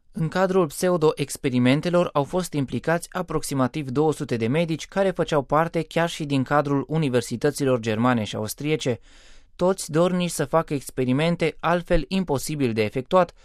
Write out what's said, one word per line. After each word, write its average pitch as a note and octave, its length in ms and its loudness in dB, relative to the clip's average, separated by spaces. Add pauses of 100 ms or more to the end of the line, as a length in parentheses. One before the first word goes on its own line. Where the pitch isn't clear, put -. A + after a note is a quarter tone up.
(120)
În D#3+ 160 -4
cadrul F#3 380 2
pseudo-experimentelor D3+ 1500 2
au C#3+ 120 0
fost F3 280 -4
implicați D3 600 -2
aproximativ D3 760 -4
două D3 240 2
sute C3+ 240 -4
de A2+ 100 0
medici D#3+ 400 -2
care G3 240 0
făceau D#3 320 0
parte D#3+ 400 0
chiar E3 260 0
și E3 160 -8
din C#3 180 0
cadrul C#3+ 460 0
universităților C3 920 0
germane A2+ 440 2
și G#2+ 120 -8
austriece, C3+ 600 -2 (580)
toți F#3 340 0
dornici F3 400 2
să - 140 -4
facă D#3+ 300 0
experimente D3 840 0
altfel E3+ 480 0
imposibil D3 640 -2
de A2 100 0
efectuat, C#3 500 0 (120)